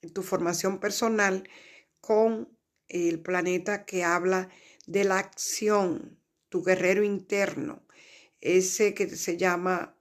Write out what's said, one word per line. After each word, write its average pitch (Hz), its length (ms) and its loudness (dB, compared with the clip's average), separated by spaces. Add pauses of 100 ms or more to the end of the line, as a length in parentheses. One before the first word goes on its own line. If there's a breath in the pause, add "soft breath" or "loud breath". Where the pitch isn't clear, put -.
(140)
tu 190 80 -6
formación 185 580 -2
personal 208 680 0 (520 loud breath)
con 220 560 2 (300)
el 170 340 -2
planeta 180 640 -2
que 180 180 -4
habla 185 460 0 (360 loud breath)
de 202 200 0
la 190 120 4
acción, - 1000 -2 (300)
tu 175 140 -4
guerrero 185 400 4
interno, 196 840 -2 (540 loud breath)
ese 185 520 2
que 190 160 -2
se - 280 -6
llama 180 640 -2